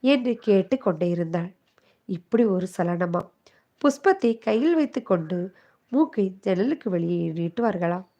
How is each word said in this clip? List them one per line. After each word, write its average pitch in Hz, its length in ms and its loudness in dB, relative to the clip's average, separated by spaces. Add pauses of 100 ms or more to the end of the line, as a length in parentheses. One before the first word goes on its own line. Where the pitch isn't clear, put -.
என்று 254 360 2
கேட்டு 196 380 2
கொண்டே 175 320 -2
இருந்தாள். 170 400 -2 (600)
இப்படி 202 360 0
ஒரு 185 220 0
சலனமா? 175 540 -2 (600)
புஷ்பத்தை 285 560 2
கையில் 233 380 0
வைத்துக்கொண்டு 185 640 -2 (540)
மூக்கை 262 340 0 (160)
ஜன்னலுக்கு 214 480 -2
வெளியே 170 400 -2
நீட்டுவார்களா? 175 720 -2 (200)